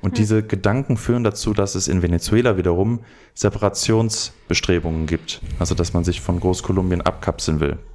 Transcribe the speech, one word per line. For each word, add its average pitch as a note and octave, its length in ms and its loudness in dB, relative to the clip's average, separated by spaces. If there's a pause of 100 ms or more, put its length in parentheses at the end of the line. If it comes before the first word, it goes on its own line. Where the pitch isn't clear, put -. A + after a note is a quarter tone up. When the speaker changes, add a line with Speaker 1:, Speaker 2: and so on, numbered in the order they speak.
Speaker 1:
Und G2 100 0
Speaker 2:
Hm. - 40 -6
Speaker 1:
diese G#2+ 280 4
Gedanken A2 540 0
führen A#2+ 260 0
dazu, G#2+ 300 0
dass G2 220 0
es F#2 120 -2
in F2+ 140 2
Venezuela G2 560 2
wiederum F#2 420 0 (880)
Separationsbestrebungen F2 1160 0
gibt. - 340 -4 (180)
Also - 160 0
dass - 180 -2
man F2 100 2
sich F2 180 -2
von F2 180 -2
Großkolumbien F#2 640 0
abkapseln - 580 -2
will. D2 180 0 (160)